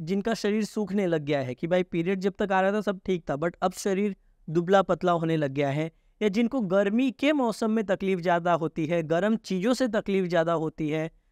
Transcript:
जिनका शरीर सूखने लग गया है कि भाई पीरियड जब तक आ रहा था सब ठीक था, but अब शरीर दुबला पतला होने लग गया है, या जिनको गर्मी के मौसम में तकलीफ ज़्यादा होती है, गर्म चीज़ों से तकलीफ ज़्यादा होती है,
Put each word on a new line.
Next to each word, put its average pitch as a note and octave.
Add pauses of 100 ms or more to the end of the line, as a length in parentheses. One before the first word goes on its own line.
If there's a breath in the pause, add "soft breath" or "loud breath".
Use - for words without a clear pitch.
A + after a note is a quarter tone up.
जिनका G3
शरीर G#3
सूखने G3
लग E3
गया C#3+
है B2+
कि E3+
भाई F3+
पीरियड F3
जब F#3+
तक G3
आ F#3+
रहा F#3+
था G#3+
सब G3
ठीक F3+
था, C#3+
but E3 (100)
अब F#3
शरीर G3 (340)
दुबला F3
पतला F3+
होने E3
लग D3
गया C#3
है, D#3 (300)
या G#3+
जिनको A#3
गर्मी G3+
के C#4
मौसम A#3
में A3
तकलीफ F#3+
ज़्यादा F3
होती D#3+
है, E3+
गर्म F3
चीज़ों G3
से B3+
तकलीफ G3
ज़्यादा E3
होती D#3
है, D#3 (220)